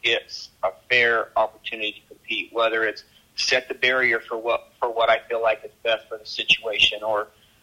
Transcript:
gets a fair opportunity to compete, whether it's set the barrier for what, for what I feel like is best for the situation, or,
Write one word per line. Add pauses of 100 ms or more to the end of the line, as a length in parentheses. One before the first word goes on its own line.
gets (120)
a (200)
fair
opportunity
to
compete,
whether
it's (320)
set
the
barrier
for
what,
for
what
I
feel
like
is (120)
best
for
the
situation,
or, (340)